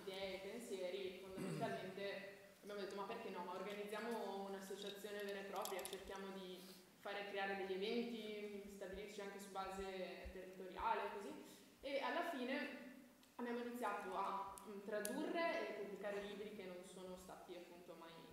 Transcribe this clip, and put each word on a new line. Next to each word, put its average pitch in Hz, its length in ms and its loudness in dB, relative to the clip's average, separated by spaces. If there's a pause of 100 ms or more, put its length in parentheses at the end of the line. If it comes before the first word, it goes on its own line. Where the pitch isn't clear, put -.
idee, 190 380 0
pensieri, 190 800 0
fondamentalmente 190 1400 0
abbiamo 208 180 -4
detto: 196 160 0
"Ma 202 80 0
perché 214 240 -2
no? 185 160 -2
Ma 185 160 -2
organizziamo 202 880 2
un'associazione 196 720 -2
vera 202 180 0
e 196 120 -2
propria, 190 320 2
cerchiamo 196 480 -4
di 185 320 -6 (360)
fare, 202 280 -2
creare 196 280 4
degli 190 200 2
eventi, 208 1000 2
stabilirci 196 460 -4
anche 196 180 -4
su 196 140 -8
base 190 800 -2
territoriale", 190 800 0
così. 208 160 -2 (540)
E 277 180 4
alla 294 320 6
fine 262 240 4 (800)
abbiamo 240 240 4
iniziato 208 560 2
a, 196 400 2 (100)
mm, 202 200 -4
tradurre 262 580 4 (240)
e 208 60 -2
pubblicare 202 480 0
libri 202 340 -4
che 196 80 -6
non 180 240 -6
sono 185 300 -6
stati 180 360 -10
appunto 175 460 -10
mai 165 120 -8 (200)